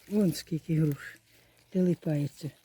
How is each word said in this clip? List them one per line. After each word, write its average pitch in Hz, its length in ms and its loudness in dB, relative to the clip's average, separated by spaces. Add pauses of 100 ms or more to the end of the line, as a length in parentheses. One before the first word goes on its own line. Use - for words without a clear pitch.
(100)
вон 202 220 2
скільки 156 480 -4
груш 147 360 -2 (540)
телипається. 160 800 -2 (140)